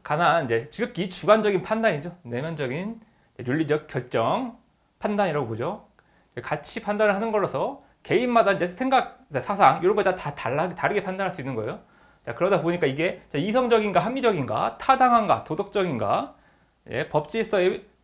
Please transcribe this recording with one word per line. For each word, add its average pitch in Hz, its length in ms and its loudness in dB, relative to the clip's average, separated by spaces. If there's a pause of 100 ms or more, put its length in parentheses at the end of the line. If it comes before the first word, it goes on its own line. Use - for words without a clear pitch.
관한 160 420 2
이제 117 260 0
지극히 185 400 -4
주관적인 202 520 4
판단이죠. 185 600 -2
내면적인 147 800 -6 (380)
이제 123 140 -4
윤리적 151 340 0
결정, 143 720 -2 (400)
판단이라고 190 480 -2
보죠. 123 420 -6 (540)
같이 - 400 -6
판단을 208 320 2
하는 214 180 -4
걸로서 190 500 -2 (200)
개인마다 226 500 2
이제 175 160 -2
생각, 254 580 -2 (140)
사상, 185 420 4
이런 196 140 2
거 208 80 4
다, 185 100 2
다 143 200 -8
달라-, 151 400 -2
다르게 185 280 -2
판단할 185 320 -6
수 - 60 -10
있는 131 140 -6
거예요. 117 260 -6 (440)
자, 117 100 -8
그러다 180 280 2
보니까 170 240 0
이게, 147 420 -2
자, 156 100 -6
이성적인가, 214 640 2
합리적인가, 175 760 0
타당한가, 240 680 4
도덕적인가, 170 880 -2 (560)
예, 120 180 -4
법질서에 180 760 0 (200)